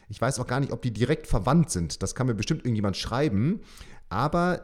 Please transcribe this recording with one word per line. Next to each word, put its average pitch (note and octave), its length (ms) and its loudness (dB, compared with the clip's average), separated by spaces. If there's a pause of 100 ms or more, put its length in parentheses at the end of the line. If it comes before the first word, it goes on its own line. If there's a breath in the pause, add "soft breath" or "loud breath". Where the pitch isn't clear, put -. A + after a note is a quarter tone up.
(100)
Ich - 100 -12
weiß B2+ 180 0
auch - 80 -4
gar B2+ 140 0
nicht, C#3 100 -2
ob A#2 120 -6
die B2 100 0
direkt A#2+ 340 0
verwandt C3+ 440 4
sind. E2+ 320 -4
Das F#2 120 -2
kann B2+ 120 0
mir A#2+ 80 0
bestimmt G2+ 260 -2
irgendjemand G#2+ 380 0
schreiben. C3+ 640 0 (500 loud breath)
Aber E3+ 520 2